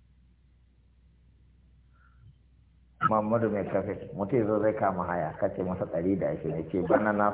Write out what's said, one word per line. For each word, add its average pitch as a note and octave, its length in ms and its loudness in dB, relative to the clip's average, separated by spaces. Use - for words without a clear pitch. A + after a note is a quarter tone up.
Muhammadu G#2+ 420 2
mai G2+ 140 -2
kafe, F#2+ 500 -4
mutum G2+ 240 0
ya A2 80 4
zo G#2+ 140 2
zai G#2+ 140 2
kama F#2 300 0
haya, E2 340 -2
ka G2 160 0
ce - 80 -6
masa F#2 220 -4
ɗari F2+ 340 0
da D2 100 0
ashirin, D#2+ 280 -4
ya D#2+ 140 -6
ce, F#2+ 120 0
"Bana G#2+ 300 2
na G#2 220 2